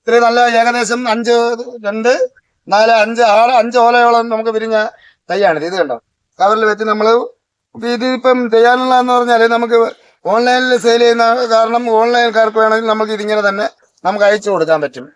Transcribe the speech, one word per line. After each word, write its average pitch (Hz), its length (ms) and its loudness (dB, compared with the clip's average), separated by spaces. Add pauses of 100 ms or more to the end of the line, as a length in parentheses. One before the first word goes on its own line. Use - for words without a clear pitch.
ഇത്രയും 233 260 2
നല്ല 240 140 2 (200)
ഏകദേശം 240 400 -2 (120)
അഞ്ച്, 233 240 0 (500)
രണ്ട്, 220 260 -2 (600)
നാല്, 226 220 4 (100)
അഞ്ച്, 226 180 -2 (140)
ആറ്, 240 240 2
അഞ്ച് 240 240 -2
ഓലയോളം 233 480 2
നമുക്ക് 220 240 -4
വിരിഞ്ഞ 220 200 -4 (540)
തൈയാണിത്. 175 380 0
ഇത് 185 120 -8
കണ്ടോ, 131 180 -4 (420)
കവറിൽ 214 300 0
വെച്ച് 208 200 -4
നമ്മള് 214 220 0 (840)
ഇതിപ്പം 254 460 -2 (160)
ചെയ്യാനുള്ളതെന്ന് 247 600 2
പറഞ്ഞാല് 233 360 2
നമുക്ക് 233 240 0 (460)
ഓൺലൈനിൽ 247 500 0 (120)
സെയിൽ 233 180 2
ചെയ്യുന്ന 233 200 2 (300)
കാരണം 226 300 0 (160)
ഓൺലൈൻകാർക്ക് 226 640 0
വേണമെങ്കിൽ 220 300 0
നമുക്ക് 220 240 -4
ഇതിങ്ങനെ 208 300 -4
തന്നെ 208 200 -4 (380)
നമുക്ക് 202 200 0
അയച്ചു 208 260 0
കൊടുക്കാൻ 160 300 0
പറ്റും. 131 220 -10 (120)